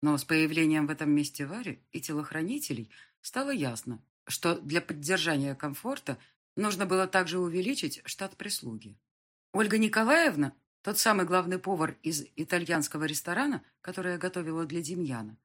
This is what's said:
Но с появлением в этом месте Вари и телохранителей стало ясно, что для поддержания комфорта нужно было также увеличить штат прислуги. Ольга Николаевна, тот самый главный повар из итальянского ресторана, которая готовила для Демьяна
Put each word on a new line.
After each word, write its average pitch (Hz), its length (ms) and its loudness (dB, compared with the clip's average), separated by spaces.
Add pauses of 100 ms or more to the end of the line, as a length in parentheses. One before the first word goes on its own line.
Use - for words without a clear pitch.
Но 147 160 4
с 139 80 -2
появлением 156 600 4
в 147 40 -2
этом 151 200 0
месте 147 340 2
Вари 190 460 -8
и 165 100 -8
телохранителей 156 880 -4 (320)
стало 277 300 -4
ясно, 123 500 -4 (280)
что - 320 0
для 156 200 0
поддержания 147 760 0
комфорта 147 640 -6 (380)
нужно 202 300 0
было 185 220 4
также 180 320 2
увеличить 180 640 -2
штат - 320 -10
прислуги. 104 600 -8 (560)
Ольга 214 260 4
Николаевна, 220 760 4 (300)
тот - 160 -2
самый 202 260 4
главный 180 340 2
повар 175 440 0
из 156 240 -4 (100)
итальянского 160 680 0
ресторана, 180 600 -2 (160)
которая 180 380 -4
готовила 165 480 -2
для 165 160 -4
Демьяна 135 640 -4